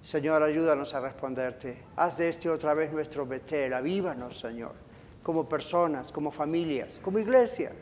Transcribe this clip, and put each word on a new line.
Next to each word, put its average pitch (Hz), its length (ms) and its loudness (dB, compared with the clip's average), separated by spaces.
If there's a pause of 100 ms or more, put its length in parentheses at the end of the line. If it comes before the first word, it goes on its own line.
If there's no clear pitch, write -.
Señor, 156 400 2
ayúdanos 151 540 2
a 135 60 -2
responderte. 127 760 -6 (200)
Haz 170 200 2
de 170 120 2
este 170 200 -4
otra 151 240 2
vez 156 180 2
nuestro 147 360 -4
Betel. 131 460 -2
Avívanos, 135 640 -2
Señor, 117 320 -8 (500)
como 160 260 0
personas, 156 640 0
como 147 200 -2
familias, 156 720 -2
como 196 160 0
iglesia 226 520 4 (100)